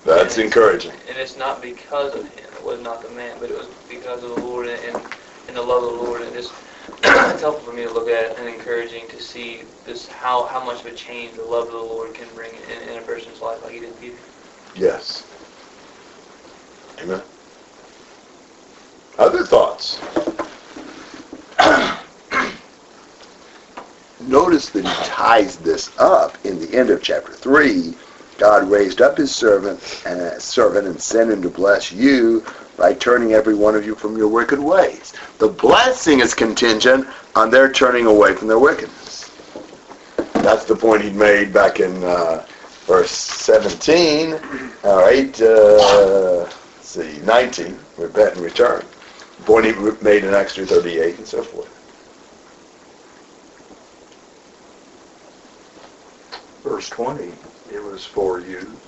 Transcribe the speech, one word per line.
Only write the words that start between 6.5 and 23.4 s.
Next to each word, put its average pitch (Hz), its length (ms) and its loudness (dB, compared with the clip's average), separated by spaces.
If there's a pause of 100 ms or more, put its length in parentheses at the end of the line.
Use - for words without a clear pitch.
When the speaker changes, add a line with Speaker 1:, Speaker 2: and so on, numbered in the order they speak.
Speaker 2:
<clears throat> - 120 -20 (140)
it's - 400 2
helpful 151 280 -6
for - 20 -14
me 120 120 -10
to 113 80 -8
look 117 160 -6
at 113 300 -4
and 120 100 -12
encouraging 117 600 -10
to 117 120 -20
see 117 420 -16 (220)
this, 120 240 -16
how, 123 380 -4
how 127 180 -10
much 120 160 -10
of - 60 -18
a 117 80 -16
change 120 420 -16
the 113 80 -12
love 117 220 -4
of 117 60 -14
the 117 60 -12
Lord 113 360 -12
can 117 200 -20
bring 113 180 -18
in, 117 360 -18
in 117 100 -14
a 113 40 -18
person's 117 380 -14
life 113 220 -10
like - 100 -18
he 117 80 -18
did 117 200 -18
Peter. 120 160 -18 (580)
Speaker 1:
Yes. - 520 -4 (1700)
Amen. 92 220 -10 (2000)
Other 339 260 2
thoughts? - 560 0 (1600)
<clears throat> - 400 2 (2250)